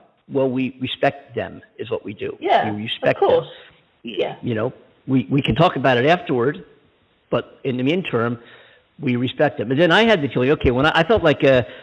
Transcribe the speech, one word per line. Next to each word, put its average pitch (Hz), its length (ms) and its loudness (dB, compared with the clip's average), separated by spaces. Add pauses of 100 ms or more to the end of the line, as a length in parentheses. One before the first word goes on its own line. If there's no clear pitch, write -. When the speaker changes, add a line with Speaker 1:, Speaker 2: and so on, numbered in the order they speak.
(300)
Speaker 1:
Well, 135 200 0
we 127 300 -4
respect 131 560 -4
them, 87 260 -8 (160)
is 113 140 -10
what - 140 -6
we 202 80 -10
do. - 260 -8
Speaker 2:
Yeah, 302 340 0
Speaker 1:
We 107 100 -8
respect - 380 -2
Speaker 2:
of 392 80 2
course. - 180 2
Speaker 1:
them. - 80 -20 (480)
Speaker 2:
Yeah. - 380 -6
Speaker 1:
You 120 140 -4
know, 110 180 -4 (320)
we, 127 240 0
we 143 120 2
can - 120 0
talk 165 220 2
about 131 220 2
it 123 80 2
afterward, 143 600 0 (640)
but - 360 -4
in 127 120 -2
the 131 140 0
interim, 120 480 -2 (600)
we 123 180 -2
respect 131 400 -2
them. 107 140 -6
And 135 80 0
then 170 120 4
I 202 120 4
had 214 180 2
the 139 80 -2
feeling, 127 220 0
okay, 151 200 2
when 127 140 2
I, 156 140 4
I 165 40 2
felt 185 200 2
like, 151 200 2
uh, 131 200 6 (200)